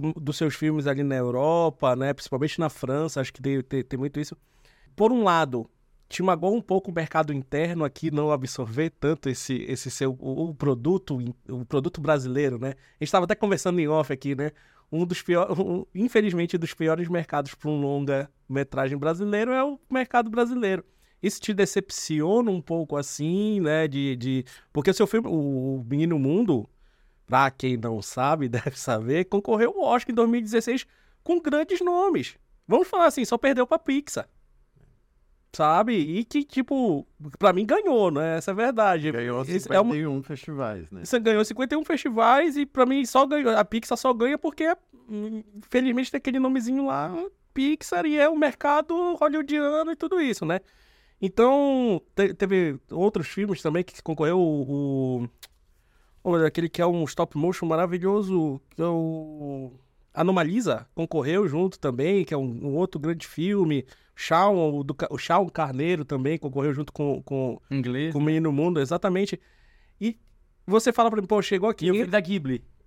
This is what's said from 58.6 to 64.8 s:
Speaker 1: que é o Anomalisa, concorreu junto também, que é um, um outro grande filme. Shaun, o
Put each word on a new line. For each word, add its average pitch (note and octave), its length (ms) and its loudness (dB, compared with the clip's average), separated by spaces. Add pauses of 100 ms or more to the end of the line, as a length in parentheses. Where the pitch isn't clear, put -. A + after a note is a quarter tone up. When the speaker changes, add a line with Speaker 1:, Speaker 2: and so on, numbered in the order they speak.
Speaker 1:
que - 120 -6
é E3 40 0
o D#3 840 -6 (420)
Anomalisa, E3+ 840 0
concorreu E3 500 0
junto F3 320 0
também, D3+ 460 0
que - 100 -6
é - 20 0
um, B2+ 300 -4
um C#3 80 -4
outro F3 260 -2
grande E3 240 -4
filme. E3 640 0 (300)
Shaun, E3 640 2
o C#3+ 60 -4